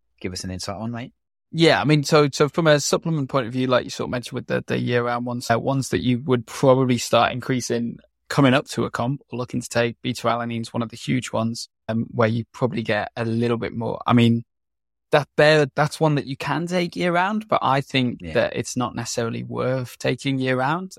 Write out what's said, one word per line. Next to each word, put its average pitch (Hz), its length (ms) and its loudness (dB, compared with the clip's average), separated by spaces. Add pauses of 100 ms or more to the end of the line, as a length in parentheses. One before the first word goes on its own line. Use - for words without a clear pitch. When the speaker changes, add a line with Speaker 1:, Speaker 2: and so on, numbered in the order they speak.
(200)
Speaker 1:
give 92 120 -10
us 90 120 -10
an 95 60 -8
insight 92 260 -8
on, 110 140 -8
mate? 117 220 -10 (380)
Speaker 2:
Yeah, 156 300 4
I 101 40 0
mean, 151 200 4
so, 151 260 4
so 147 180 2
from 165 180 0
a 147 140 6
supplement 156 500 -2
point 131 160 -2
of 120 60 -8
view, 127 160 -2
like 123 160 4
you - 60 -12
sort - 180 -6
of - 20 -6
mentioned 123 240 -6
with 123 140 -8
the, 123 180 -2
the 127 120 -2
year-round 120 460 -2
ones, 123 260 -4
uh, 117 80 4
ones 131 320 -2
that 180 120 0
you 123 220 0
would 123 220 0
probably 127 520 4
start - 340 2
increasing 120 640 -4 (320)
coming 135 240 4
up 143 160 2
to - 160 -4
a 120 60 -4
comp 127 400 -4
or 120 80 -10
looking 123 240 -6
to - 60 -12
take, 120 340 0
beta 123 240 -4
alanine 117 340 -2
is - 140 -10
one 120 80 -2
of 113 80 -6
the 123 60 -18
huge - 360 -4
ones, 113 380 -4 (180)
um, 113 220 0
where 117 180 2
you 117 240 -2
probably 117 300 -2
get 104 340 -2
a 117 80 -4
little 117 320 0
bit 120 160 -6
more. 113 340 -6
I 123 60 4
mean, 117 300 6 (680)
that 160 160 4 (100)
bear, 151 380 6
that's 143 240 0
one 151 180 2
that 107 100 -2
you 135 100 -8
can 151 300 -4
take 175 300 -2
year-round, 180 520 -2
but - 140 2
I 135 180 2
think 123 400 -2
Speaker 1:
Yeah. 85 140 -8
Speaker 2:
that 117 220 0
it's - 200 -6
not 123 180 -2
necessarily 120 480 -4
worth 123 540 -4
taking 131 420 -2
year-round. 131 600 -2